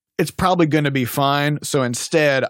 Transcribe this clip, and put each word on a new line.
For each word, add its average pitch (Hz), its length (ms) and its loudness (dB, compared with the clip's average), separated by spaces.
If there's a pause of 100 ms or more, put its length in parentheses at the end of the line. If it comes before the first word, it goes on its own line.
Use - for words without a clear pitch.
(160)
it's 165 140 -2
probably 180 360 2
gonna 147 240 0
be 135 140 -2
fine, 143 580 0
so 139 200 -2
instead 135 680 0